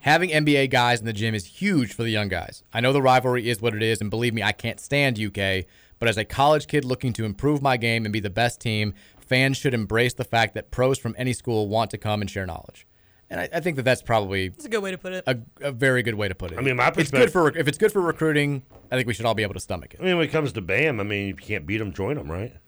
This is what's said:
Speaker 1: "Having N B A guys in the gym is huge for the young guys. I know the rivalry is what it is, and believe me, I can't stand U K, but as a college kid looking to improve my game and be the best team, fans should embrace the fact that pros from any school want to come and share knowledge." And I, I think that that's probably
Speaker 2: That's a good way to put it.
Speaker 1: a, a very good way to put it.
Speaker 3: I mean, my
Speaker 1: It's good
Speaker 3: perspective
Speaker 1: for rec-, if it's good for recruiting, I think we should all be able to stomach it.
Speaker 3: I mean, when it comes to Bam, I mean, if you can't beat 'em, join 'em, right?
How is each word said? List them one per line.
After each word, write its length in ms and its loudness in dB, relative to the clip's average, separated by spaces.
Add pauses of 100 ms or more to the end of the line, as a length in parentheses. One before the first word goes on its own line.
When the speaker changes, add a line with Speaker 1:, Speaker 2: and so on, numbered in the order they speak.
Speaker 1:
"Having 300 2
N 140 2
B 100 4
A 120 4
guys 340 2
in 40 -8
the 60 -4
gym 240 -2
is 100 -4
huge 480 0
for 100 -6
the 80 -2
young 180 -2
guys. 420 -8
I 80 -4
know 140 2
the 80 2
rivalry 480 4
is 120 -2
what 140 0
it 80 -2
is, 160 0
and 100 -4
believe 240 0
me, 100 -2
I 100 0
can't 260 -8
stand 380 0
U 120 -4
K, 360 -2 (340)
but 80 2
as 100 2
a 60 0
college 440 2
kid 180 0
looking 280 -2
to 120 -4
improve 360 0
my 140 2
game 300 0
and 80 -4
be 80 -2
the 80 -4
best 320 0
team, 320 -2 (260)
fans 380 2
should 160 0
embrace 400 2
the 100 -6
fact 300 0
that 180 -8
pros 260 2
from 200 -6
any 160 -2
school 340 -2
want 240 0
to 60 -8
come 240 -2
and 100 -4
share 140 -6
knowledge." 420 -14 (420)
And 120 -6
I, 140 -4
I 40 0
think 160 -2
that 80 -4
that's 180 2
probably 460 0
Speaker 2:
That's 160 -12
a 60 -14
good 120 -2
way 100 -6
to 60 -10
put 140 -10
it. 160 -8
Speaker 1:
a, 100 0 (220)
a 140 -6
very 280 2
good 140 -2
way 140 -2
to 60 -6
put 180 -10
it. 40 -8
Speaker 3:
I 40 -6
mean, 160 0
my 100 4
Speaker 1:
It's 80 0
good 80 2
Speaker 3:
perspective 300 4
Speaker 1:
for 100 4
rec-, 140 2
if 100 0
it's 100 -2
good 140 4
for 100 0
recruiting, 600 2 (280)
I 60 -2
think 100 0
we 80 -2
should 120 -4
all 80 2
be 100 0
able 120 -4
to 40 -8
stomach 360 -10
it. 40 -20
Speaker 3:
I 60 -10
mean, 100 2
when 100 2
it 60 -6
comes 220 -2
to 80 -6
Bam, 400 0
I 20 -2
mean, 280 -4
if 100 -10
you 40 -20
can't 200 -6
beat 160 -4
'em, 100 -6
join 260 -4
'em, 140 -10
right? 220 -6 (140)